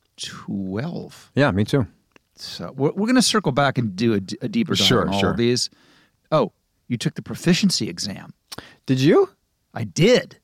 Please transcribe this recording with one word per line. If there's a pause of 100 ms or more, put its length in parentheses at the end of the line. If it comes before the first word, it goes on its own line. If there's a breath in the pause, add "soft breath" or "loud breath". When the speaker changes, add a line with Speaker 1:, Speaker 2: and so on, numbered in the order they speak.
(180)
Speaker 1:
twelve.
Speaker 2:
Yeah,
me
too. (500)
Speaker 1:
So
we're,
we're
gonna
circle
back
and
do
a
d-,
a
deeper
dive
Speaker 2:
Sure,
Speaker 1:
on
all
Speaker 2:
sure.
Speaker 1:
of
these. (640 soft breath)
Oh, (340)
you
took
the
proficiency
exam. (520 loud breath)
Speaker 2:
Did
you? (440)
Speaker 1:
I
did.